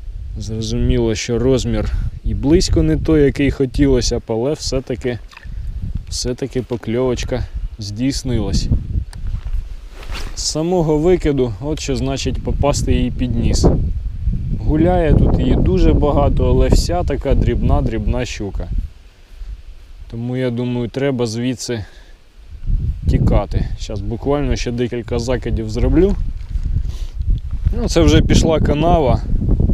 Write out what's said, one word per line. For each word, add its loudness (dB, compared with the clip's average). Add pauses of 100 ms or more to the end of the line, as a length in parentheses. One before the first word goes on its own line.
(380)
Зрозуміло, 0
що -2
розмір 2 (320)
і 0
близько 4
не 2
той, 4
який 2
хотілося 2
б, -6
але -2
все-таки, -4 (920)
все-таки -6
покльовочка -4 (340)
здійснилась. -2 (1700)
З -8
самого 0
викиду, 2
от -4
що -2
значить -2
попасти 0
їй 2
під -2
ніс. 2 (920)
Гуляє 4
тут 4
її 2
дуже 4
багато, 2
але 4
вся 2
така 0
дрібна-дрібна 2
щука. -6 (1500)
Тому, -6
я 0
думаю, -2
треба 0
звідси -4 (1300)
тікати. 0 (120)
Щас -8
буквально -2
ще -4
декілька -4
закидів -2
зроблю. 4 (1600)
Ну, -2
це 4
вже 8
пішла 4
канава, 4 (520)